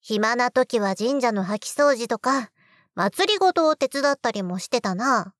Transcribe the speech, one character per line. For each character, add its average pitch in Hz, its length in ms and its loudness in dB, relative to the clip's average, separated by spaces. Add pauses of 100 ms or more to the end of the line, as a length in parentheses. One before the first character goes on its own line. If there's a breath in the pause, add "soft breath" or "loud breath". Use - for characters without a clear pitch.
暇 220 340 -2
な 247 160 0
時 254 280 2
は 196 160 0
神 254 260 -2
社 240 100 2
の 196 140 -2
掃 208 140 -4
き - 100 -10
掃 285 260 2
除 226 120 -8
と 226 100 -2
か、 254 340 -2 (440 soft breath)
祭 381 380 0
り 392 60 -2
事 349 280 4
を 302 80 4
手 269 120 0
伝 277 240 0
っ 277 80 -2
た 233 120 -2
り 208 100 -6
も 180 160 -4
し - 100 -10
て - 140 0
た 190 140 -4
な。 226 440 -2